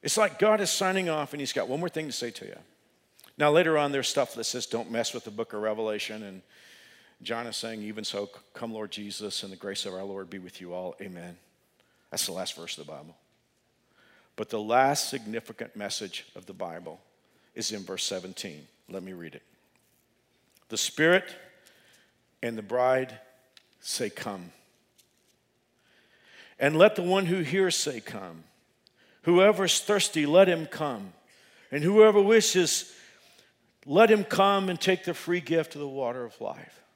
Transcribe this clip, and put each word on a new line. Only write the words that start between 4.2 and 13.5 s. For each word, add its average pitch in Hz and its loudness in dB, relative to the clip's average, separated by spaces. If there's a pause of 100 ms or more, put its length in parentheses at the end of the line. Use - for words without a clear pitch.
that 113 -8
says, - -6
"Don't 117 -6
mess 117 -2
with 120 -10
the 107 -14
book 110 -8
of 104 -6
Revelation," 107 -4
and 95 -16 (800)
John 117 -6
is 107 -10
saying, 113 -8
"Even 107 -10
so, 101 -6
c-, - -18 (220)
come, 113 -10
Lord 107 -8
Jesus, 104 -8
and 98 -12
the 95 -16
grace 98 -8
of 95 -8
our 95 -8
Lord 98 -12
be 98 -12
with 90 -16
you 87 -12
all. 90 -8
Amen." 87 -14 (720)
That's - -4
the 92 -8
last 87 -8
verse - -14
of 76 -14
the 78 -14
Bible. 78 -18 (1200)